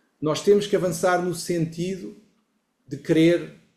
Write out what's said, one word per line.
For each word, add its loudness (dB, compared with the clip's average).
Nós -2
temos 4
que 0
avançar 0
no -2
sentido -6
de -12
querer 2